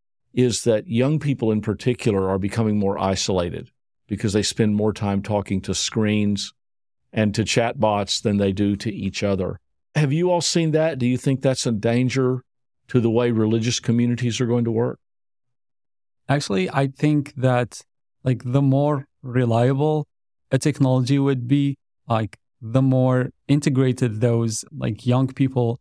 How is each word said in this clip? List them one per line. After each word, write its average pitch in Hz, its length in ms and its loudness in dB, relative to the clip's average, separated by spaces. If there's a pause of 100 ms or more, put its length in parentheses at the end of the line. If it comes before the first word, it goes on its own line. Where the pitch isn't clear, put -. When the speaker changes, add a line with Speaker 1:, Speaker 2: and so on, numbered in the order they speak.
(340)
Speaker 1:
is 123 320 2
that 110 220 2
young 131 300 0
people 127 340 -2
in 107 100 0
particular 101 680 0
are 95 80 0
becoming 104 400 0
more 98 220 0
isolated 90 720 -2 (360)
because 101 260 -2
they 104 100 2
spend 107 320 0
more 104 180 0
time 98 300 -2
talking 101 380 -2
to 95 120 -4
screens 104 800 -2 (580)
and 107 220 0
to 110 100 0
chatbots 107 760 -2
than 104 160 0
they 101 140 2
do 101 240 0
to 104 180 -6
each 95 300 -6
other. 95 360 -2 (360)
Have 147 180 2
you 175 160 0
all 175 120 2
seen 165 300 0
that? 156 280 0
Do 123 80 2
you 123 100 2
think 135 240 0
that's 131 240 0
a 123 60 0
danger 127 720 0 (460)
to 127 100 4
the 113 100 2
way 120 220 2
religious 110 480 2
communities 120 600 0
are 127 60 0
going 120 200 0
to 117 60 -2
work? 117 280 -2 (1300)
Speaker 2:
Actually, 185 400 0
I 139 180 -2
think 147 500 -2
that, 123 440 -2 (420)
like, 127 220 0
the 127 160 0
more 139 460 0 (140)
reliable 131 840 0 (440)
a 135 60 2
technology 131 600 2
would 139 300 0
be, 143 300 0 (300)
like, 110 300 -2 (240)
the 117 200 0
more 127 480 2 (180)
integrated 131 720 0
those, 117 520 0
like, 131 340 -6
young 127 220 2
people 131 540 -2